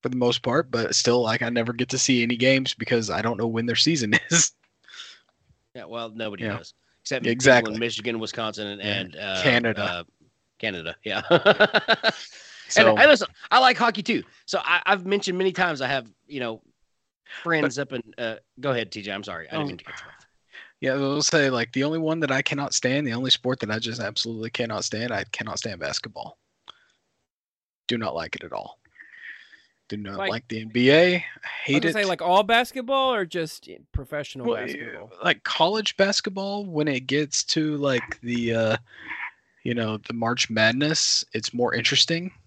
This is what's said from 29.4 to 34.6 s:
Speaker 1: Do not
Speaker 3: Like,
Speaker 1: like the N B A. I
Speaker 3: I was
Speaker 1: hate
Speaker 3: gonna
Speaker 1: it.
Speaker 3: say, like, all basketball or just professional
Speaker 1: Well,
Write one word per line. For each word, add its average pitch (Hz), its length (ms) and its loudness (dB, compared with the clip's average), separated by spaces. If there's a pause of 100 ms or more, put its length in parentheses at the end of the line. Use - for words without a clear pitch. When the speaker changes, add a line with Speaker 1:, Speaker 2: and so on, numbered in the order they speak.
Speaker 1:
Do 104 100 -8
not 98 200 -10
Speaker 3:
Like, 95 140 -2
Speaker 1:
like 117 160 -6
the 110 140 -8
N 110 80 -12
B 123 200 6
A. 143 60 10
I 180 200 6
Speaker 3:
I - 20 0
was 170 80 -4 (400)
Speaker 1:
hate 139 80 0 (100)
Speaker 3:
gonna 165 60 2
Speaker 1:
it. - 40 -2
Speaker 3:
say, 208 120 0
like, 175 180 -2
all 185 180 6
basketball 247 720 2
or 208 100 0
just 165 460 -6 (220)
professional 139 560 -8
Speaker 1:
Well, 107 180 -2